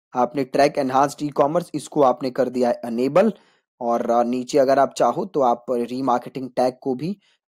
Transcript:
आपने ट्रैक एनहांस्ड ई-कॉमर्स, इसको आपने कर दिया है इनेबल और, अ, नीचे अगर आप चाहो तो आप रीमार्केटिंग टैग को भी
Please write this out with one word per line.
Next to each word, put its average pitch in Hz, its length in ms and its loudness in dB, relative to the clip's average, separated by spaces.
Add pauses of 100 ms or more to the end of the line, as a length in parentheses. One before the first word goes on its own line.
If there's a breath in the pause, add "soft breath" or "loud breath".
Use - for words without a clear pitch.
(160)
आपने 127 280 0
ट्रैक 139 340 2
एनहांस्ड 135 460 0
ई-कॉमर्स, 151 500 -2
इसको 147 280 -4
आपने 127 300 2
कर 123 180 0
दिया 123 200 0
है 120 160 -4
इनेबल 139 480 2 (480 soft breath)
और, 117 300 -2
अ, 120 120 4
नीचे 123 340 -2
अगर 135 220 4
आप 135 140 2
चाहो 139 320 0
तो 160 160 -4
आप 120 280 0
रीमार्केटिंग 127 800 -4
टैग 127 320 -2
को 135 140 -4
भी 165 240 -8 (360)